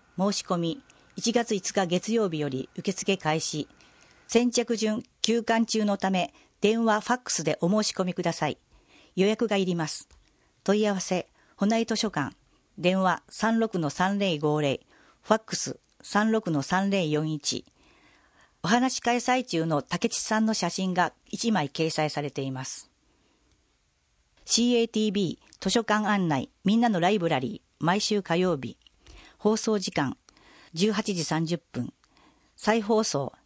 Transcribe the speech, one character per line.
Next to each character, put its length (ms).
申 160
し 100
込 140
み、 260
一 160
月 240
五 180
日 120
月 260
曜 180
日 100
よ 100
り 260
受 160
付 260
開 220
始。 280
先 240
着 240
順 280
休 220
館 220
中 200
の 120
た 120
め、 240
電 260
話、 160
フ 60
ァ 60
ッ 60
ク 120
ス 120
で 180
お 80
申 180
し 60
込 100
み 100
く 100
だ 100
さ 160
い。 80
予 120
約 200
が 100
い 80
り 100
ま 120
す。 220
問 180
い 60
合 80
わ 40
せ、 280
保 120
内 180
図 100
書 140
館。 260
電 240
話 280
三 300
六 180
の 120
三 280
零 220
五 200
零。 220
フ 140
ァ 20
ッ 20
ク 160
ス 240
三 300
六 180
の 140
三 260
零 180
四 240
一。 320
お 40
話 340
開 180
催 260
中 220
の 160
竹 260
地 100
さ 200
ん 80
の 80
写 160
真 240
が 180
一 240
枚 180
掲 220
載 180
さ 140
れ 80
て 100
い 100
ま 140
す。 240
シ 300
ー 60
エ 20
ー 40
テ 140
ィ 80
ー 20
ビ 300
ー 220
図 60
書 140
館 240
案 200
内、 220
み 120
ん 60
な 80
の 100
ラ 120
イ 80
ブ 100
ラ 100
リ 240
ー、 220
毎 160
週 200
火 140
曜 220
日。 200
放 200
送 220
時 120
間、 260
十 180
八 220
時 100
三 220
十 120
分。 360
再 260
放 220
送、 300